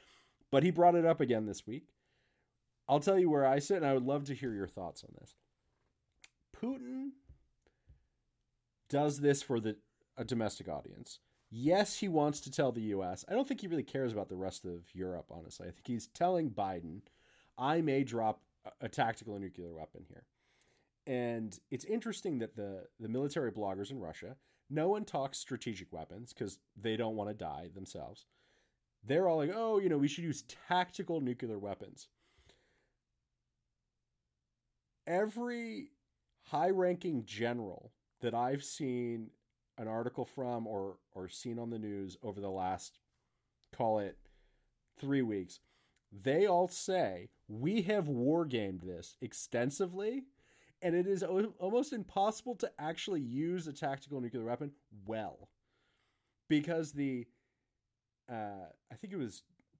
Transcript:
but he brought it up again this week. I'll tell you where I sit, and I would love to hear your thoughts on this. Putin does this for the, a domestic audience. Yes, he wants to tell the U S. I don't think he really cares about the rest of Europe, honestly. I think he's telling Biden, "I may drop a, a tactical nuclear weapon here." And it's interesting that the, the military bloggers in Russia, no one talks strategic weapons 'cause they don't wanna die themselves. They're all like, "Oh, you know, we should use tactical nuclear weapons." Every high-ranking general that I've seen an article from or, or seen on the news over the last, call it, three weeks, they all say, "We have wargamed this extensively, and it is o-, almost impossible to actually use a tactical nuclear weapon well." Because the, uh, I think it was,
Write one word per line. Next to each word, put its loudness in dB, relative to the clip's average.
but 8
he 8
brought 10
it 6
up 6
again 4
this -6
week. -10
I'll 6
tell 6
you 8
where 6
I 8
sit, 2
and 2
I 6
would 4
love 2
to -4
hear -2
your -2
thoughts -8
on -20
this. -20
Putin -6
does 2
this 6
for 2
the, 0
a -6
domestic -2
audience. -10
Yes, 2
he 0
wants 2
to -12
tell 2
the -2
U 0
S. -6
I -4
don't 2
think -4
he -8
really 0
cares -2
about -4
the -8
rest -6
of -6
Europe, -4
honestly. -12
I -10
think -18
he's -4
telling 0
Biden, -4
"I 2
may 4
drop 0
a, -12
a -4
tactical -2
nuclear -10
weapon -14
here." -20
And -4
it's -6
interesting -2
that -4
the, -8
the -8
military 0
bloggers -4
in -8
Russia, -10
no 2
one 0
talks -4
strategic -8
weapons -12
'cause -8
they -2
don't -2
wanna -2
die -8
themselves. -12
They're 4
all 6
like, 2
"Oh, 2
you 2
know, 4
we 6
should 0
use -4
tactical 0
nuclear -4
weapons." -8
Every -4
high-ranking 2
general -4
that -2
I've 0
seen -4
an -6
article -4
from -4
or, -4
or -8
seen -8
on -6
the -4
news -6
over -6
the -6
last, -4
call 2
it, -4
three 2
weeks, -2
they 4
all 6
say, -2
"We 0
have 2
wargamed 2
this -10
extensively, -2
and 2
it 4
is 2
o-, 2
almost 0
impossible 0
to -2
actually -2
use -2
a -10
tactical -4
nuclear -4
weapon -4
well." -6
Because 0
the, -2
uh, -8
I -16
think -12
it -6
was, -6